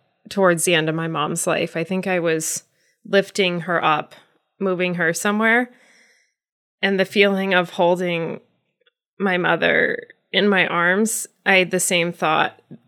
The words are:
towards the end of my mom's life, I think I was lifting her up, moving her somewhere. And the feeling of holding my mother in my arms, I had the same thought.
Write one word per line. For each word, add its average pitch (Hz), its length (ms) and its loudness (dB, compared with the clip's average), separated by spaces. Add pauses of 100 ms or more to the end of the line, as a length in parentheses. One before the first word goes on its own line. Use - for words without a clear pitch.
(280)
towards 175 360 2
the 180 100 2
end 160 140 2
of 160 80 -2
my 165 100 -4
mom's 160 400 -4
life, 170 300 -2
I 165 80 -4
think 185 240 -4
I 185 100 0
was 160 460 -4 (420)
lifting 185 540 0
her 165 220 -2
up, 151 340 -2 (420)
moving 180 360 -2
her 170 180 0
somewhere. 220 580 0 (1120)
And 196 160 0
the 185 60 2
feeling 196 500 2
of 180 160 0
holding 175 680 -2 (800)
my 185 180 0
mother 165 600 2 (340)
in 190 160 2
my 185 180 2
arms, 185 640 0 (180)
I 190 120 4
had 175 120 2
the 185 80 -2
same 175 340 0
thought. 156 480 -2 (280)